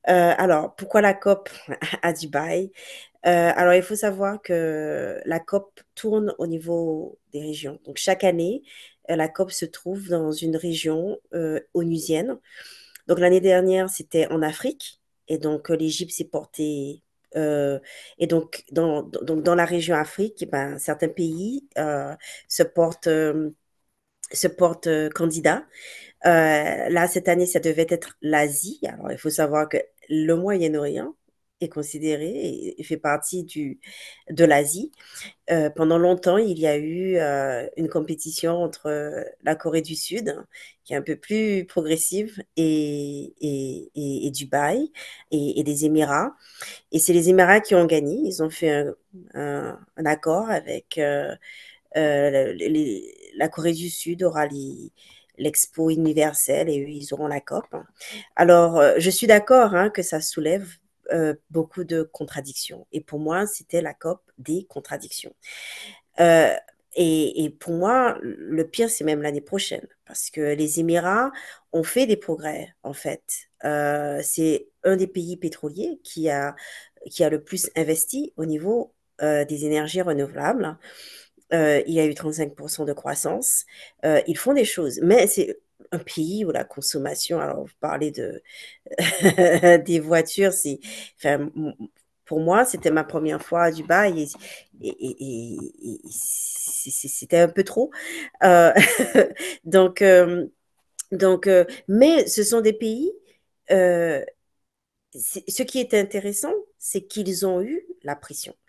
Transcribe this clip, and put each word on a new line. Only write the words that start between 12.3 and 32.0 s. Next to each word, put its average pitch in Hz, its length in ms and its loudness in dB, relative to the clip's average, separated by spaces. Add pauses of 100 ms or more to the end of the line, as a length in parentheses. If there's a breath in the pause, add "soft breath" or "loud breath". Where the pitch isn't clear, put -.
Donc, 175 120 2
l'année 180 240 6
dernière, 190 480 4
c'était - 420 -2
en 160 80 0
Afrique. 156 600 -6 (260)
Et 165 80 -2
donc, 151 340 -4
euh, 165 60 2
l'Égypte 160 360 -4
s'est - 120 -8
portée, 151 800 -8 (340)
euh, 147 420 0 (400 loud breath)
et 170 80 0
donc, 165 460 -2
dans, 156 300 0
donc, 156 400 -4
dans 175 120 4
la 175 120 4
région 170 280 -2
Afrique, 190 460 -4
eh - 60 -8
ben, 139 320 -6
certains 160 300 -4
pays, 190 600 -6 (100)
euh, 143 380 -4 (320 loud breath)
se - 140 0
portent, 165 440 0
euh, 156 440 0 (840)
se - 160 -2
portent, 170 400 0
euh, 156 220 0
candidats. 165 560 0 (600 loud breath)
Euh, 160 600 4
là, 175 200 2
cette 180 200 -2
année, 175 180 4
ça 175 140 0
devait 160 280 0
être 165 320 -4
l'Asie. 151 680 -2
Alors, - 240 -10
il - 80 -10
faut 156 120 -4
savoir 151 380 0
que 151 100 -2 (300)
le 156 260 2
Moyen-Orient 165 800 -2 (480)
est 170 60 -6
considéré 151 580 -4